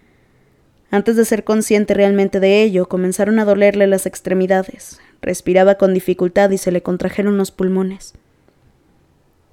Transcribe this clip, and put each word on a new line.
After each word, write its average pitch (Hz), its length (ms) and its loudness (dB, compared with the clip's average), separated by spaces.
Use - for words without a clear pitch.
Antes 202 260 0
de 226 80 4
ser 214 180 -2
consciente 214 520 0
realmente 196 440 2
de 196 240 4
ello, 185 240 0
comenzaron 185 520 -2
a 214 80 0
dolerle 202 400 2
las 196 180 0
extremidades. 185 960 -4
Respiraba 185 540 2
con 196 180 2
dificultad 185 560 0
y 196 80 -2
se 185 120 -6
le 180 120 -2
contrajeron 196 560 -4
los 190 120 -4
pulmones. 190 640 -6